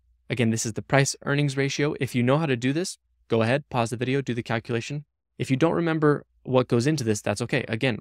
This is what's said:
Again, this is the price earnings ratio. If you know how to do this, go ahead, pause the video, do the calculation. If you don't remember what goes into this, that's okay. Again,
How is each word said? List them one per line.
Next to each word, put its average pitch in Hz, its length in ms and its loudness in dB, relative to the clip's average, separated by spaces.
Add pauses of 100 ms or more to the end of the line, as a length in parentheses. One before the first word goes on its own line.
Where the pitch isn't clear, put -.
(280)
Again, 117 220 2
this 110 160 -2
is 110 80 -6
the 107 80 -8
price 139 420 2
earnings 143 320 0
ratio. 139 420 -2
If - 160 -6
you 123 80 2
know 127 140 4
how 160 100 0
to 135 100 0
do 123 160 0
this, 170 260 -4 (300)
go 113 140 4
ahead, 131 280 2
pause 117 200 0
the 120 60 -6
video, 131 240 -2
do 123 140 -4
the 117 80 -6
calculation. 117 640 -4 (340)
If 123 120 -4
you 135 60 4
don't 165 180 2
remember 160 500 2 (180)
what 127 260 2
goes 120 180 2
into 147 180 0
this, 107 160 0
that's 107 220 -4
okay. 120 260 -2
Again, 117 320 -2